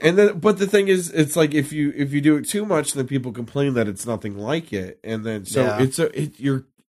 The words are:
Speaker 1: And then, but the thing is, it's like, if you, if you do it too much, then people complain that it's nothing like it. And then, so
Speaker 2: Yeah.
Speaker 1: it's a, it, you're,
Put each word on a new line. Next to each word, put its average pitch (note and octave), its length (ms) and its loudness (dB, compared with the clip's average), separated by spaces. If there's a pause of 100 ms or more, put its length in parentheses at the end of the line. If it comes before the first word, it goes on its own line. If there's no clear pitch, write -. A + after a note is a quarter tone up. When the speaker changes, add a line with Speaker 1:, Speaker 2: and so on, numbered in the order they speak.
Speaker 1:
And E3+ 160 4
then, G#3 220 4
but F#3+ 180 4
the G3 80 0
thing G3 220 2
is, F3+ 220 2
it's D3+ 260 0
like, D#3 180 4
if D3 180 0
you, D3 240 0
if C#3 160 -2
you C#3+ 80 0
do D3+ 160 6
it C#3+ 120 -4
too G#3 180 -2
much, D#3 280 0
then C3+ 120 -2
people C3 260 -4
complain C3 420 -2
that A2+ 140 2
it's G2 180 -8
nothing G#2+ 300 -6
like C#3 360 -6
it. F#2 320 -6
And A2 200 -6
then, G#2+ 200 -6
so B2+ 180 0
Speaker 2:
Yeah. A2 200 0
Speaker 1:
it's C3+ 160 0
a, D#3+ 220 -2
it, D3+ 200 -8
you're, C3+ 240 -2 (260)